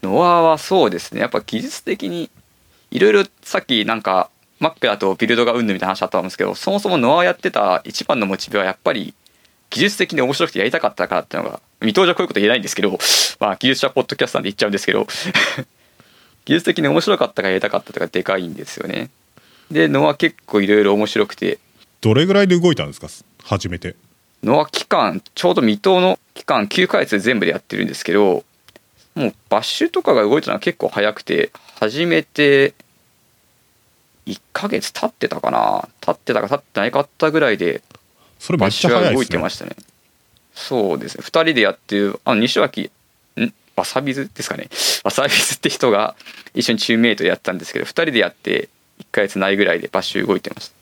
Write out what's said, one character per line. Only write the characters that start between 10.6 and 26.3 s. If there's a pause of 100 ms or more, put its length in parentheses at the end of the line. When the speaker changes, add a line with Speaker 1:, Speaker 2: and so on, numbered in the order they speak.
Speaker 1:
や
り
た
か
っ
た
か
ら
っ
て
い
う
の
が、 (200)
見
通
し
は
こ
う
い
う
こ
と
言
え
な
い
ん
で
す
け
ど、 (420)
ま
あ、
技
術
者
ポ
ッ
ド
キ
ャ
ス
タ
ー
な
ん
で
言
っ
ち
ゃ
う
ん
で
す
け
ど、
<laughs>
技
術
的
に
面
白
か
っ
た
か
ら
や
り
た
か
っ
た
と
か
で
か
い
ん
で
す
よ
ね。 (600)
で、
ノ
ア
結
構
い
ろ
い
ろ
面
白
く
て。 (420)
Speaker 2:
ど
れ
ぐ
ら
い
で
動
い
た
ん
で
す
か？ (360)
初
め
て。 (480)
Speaker 1:
ノ
ア
期
間、 (120)
ち
ょ
う
ど
未
踏
の (160)